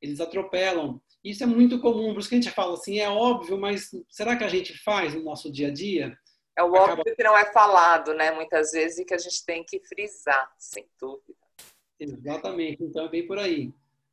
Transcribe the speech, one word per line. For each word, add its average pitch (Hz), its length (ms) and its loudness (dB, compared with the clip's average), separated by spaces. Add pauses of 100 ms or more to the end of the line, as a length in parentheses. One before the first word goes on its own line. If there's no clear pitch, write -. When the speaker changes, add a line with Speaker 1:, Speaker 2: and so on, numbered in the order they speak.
Speaker 1:
Eles 143 180 -8
atropelam. 180 800 -2 (220)
Isso 202 200 -8
é 240 40 0
muito 240 340 6
comum, 220 320 0
por 202 80 -6
isso 196 80 -10
que 247 60 -2
a 247 40 6
gente 233 120 0
fala 180 240 -2
assim, 196 240 -6
é 208 100 -2
óbvio, 202 480 0
mas 196 340 -6 (200)
será 226 260 -2
que 233 80 -4
a 202 40 -4
gente 180 360 -4
faz 185 300 -2
no 160 80 -8
nosso 151 280 -10
dia 143 180 -4
a 139 40 -4
dia? 165 420 -4 (400)
Speaker 2:
É 170 80 0
o 175 140 4
Speaker 1:
Acaba 185 240 4
Speaker 2:
óbvio 151 160 -2
que 233 80 0
não 214 100 8
é 208 160 6
falado, 170 600 6
né? 156 180 2
Muitas 160 420 -2
vezes, 165 260 -2
e 180 80 -6
que 185 80 -2
a 175 40 -2
gente 175 240 -8
tem 165 220 -8
que 190 160 -10
frisar, 151 760 -4
sem - 280 -16 (140)
dúvida. 135 380 -14 (600)
Speaker 1:
Exatamente, 156 840 -6
então 160 220 -6
é - 20 -8
bem 170 180 -4
por 196 120 -6
aí. 151 340 -4 (400)